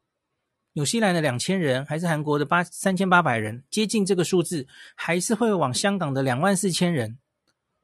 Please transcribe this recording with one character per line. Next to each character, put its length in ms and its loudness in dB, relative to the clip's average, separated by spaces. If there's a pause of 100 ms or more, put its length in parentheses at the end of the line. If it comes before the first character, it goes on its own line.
(760)
纽 100 -2
西 160 -2
兰 140 2
的 80 0
两 160 0
千 200 -2
人， 280 0
还 120 -6
是 80 -4
韩 160 0
国 160 0
的 60 -2
八， 180 0
三 320 -4
千 140 0
八 140 6
百 160 0
人， 320 -6
接 160 0
近 180 0
这 100 2
个 80 2
数 200 2
字， 260 -6 (260)
还 240 -2
是 160 -2
会 200 2
往 180 0
香 240 0
港 160 -2
的 100 0
两 180 0
万 140 4
四 160 0
千 220 2
人？ 260 -4 (640)